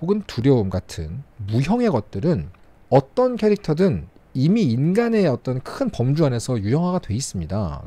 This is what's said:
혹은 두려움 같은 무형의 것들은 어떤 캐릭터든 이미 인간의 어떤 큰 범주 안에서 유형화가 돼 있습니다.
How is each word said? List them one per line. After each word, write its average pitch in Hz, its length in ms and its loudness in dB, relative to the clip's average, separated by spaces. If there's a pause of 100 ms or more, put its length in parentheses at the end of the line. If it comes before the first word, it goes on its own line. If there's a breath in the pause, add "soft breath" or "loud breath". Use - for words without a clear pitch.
혹은 196 280 0
두려움 117 420 2
같은 92 540 -8 (240)
무형의 175 420 2
것들은 107 580 -2 (420)
어떤 247 440 2
캐릭터든 180 720 0 (280)
이미 165 280 2
인간의 185 640 2
어떤 127 340 -2
큰 - 300 -6
범주 143 340 0
안에서 120 360 0
유형화가 165 400 0
돼 - 140 -6
있습니다. 92 720 -6